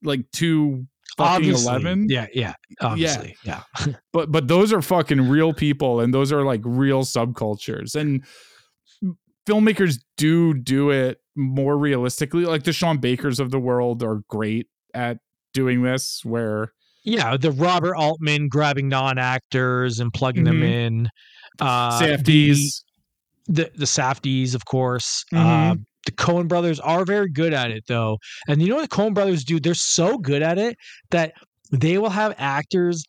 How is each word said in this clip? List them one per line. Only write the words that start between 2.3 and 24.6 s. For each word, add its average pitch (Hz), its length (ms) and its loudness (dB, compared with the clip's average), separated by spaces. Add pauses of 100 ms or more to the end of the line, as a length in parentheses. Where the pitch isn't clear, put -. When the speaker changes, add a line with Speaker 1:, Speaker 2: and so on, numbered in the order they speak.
Speaker 2:
yeah. 110 220 -4 (260)
Speaker 1:
Yeah. 127 60 -2
Speaker 2:
Obviously, 139 480 -4 (100)
yeah. - 160 -8 (240)
<laughs> - 260 -8
Speaker 1:
But, 156 220 0
but 147 160 2
those 196 240 4
are 190 80 2
fucking 143 480 2
real 156 240 4
people, 139 480 0
and 123 120 2
those 135 200 2
are, 143 100 0
like, 127 220 0
real 131 380 2
subcultures. 117 920 -4
And 147 280 -2 (1200)
filmmakers 202 520 2 (180)
do 160 360 4
do 135 360 0
it 131 300 0 (160)
more 139 420 0
realistically. 143 680 -2
Like, 160 180 -2
the 170 100 -2
Sean 165 240 0
Bakers 127 420 -2
of 127 120 -4
the 135 80 -2
world 123 440 -2
are 110 260 -4
great 110 380 -4 (260)
at 120 260 -6 (340)
doing 127 300 0
this, 127 400 -4
where 110 480 -4 (320)
Speaker 2:
Yeah, 143 340 -2
the 151 140 0
Robert 170 440 0
Altman 151 540 0
grabbing 139 400 0
non-actors 127 1080 -2
and 120 140 -4
plugging 127 300 0
them 117 180 4
Speaker 1:
Mm-hmm. - 20 2 (400)
Speaker 2:
in. 117 60 -2 (500)
Uh, 123 400 0
Speaker 1:
Safdies. 147 840 4 (640)
Speaker 2:
the, 165 160 0
the, - 140 -10
the 147 80 -4
Safdies, 131 680 -2
of 123 120 -4